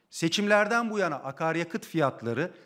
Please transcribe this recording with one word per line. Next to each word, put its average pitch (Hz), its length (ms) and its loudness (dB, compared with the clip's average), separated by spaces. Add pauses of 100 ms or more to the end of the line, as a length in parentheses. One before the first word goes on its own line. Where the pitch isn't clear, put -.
(100)
seçimlerden 208 800 2
bu 214 80 -2
yana 170 180 0
akaryakıt 160 680 -4
fiyatları 135 680 -2 (140)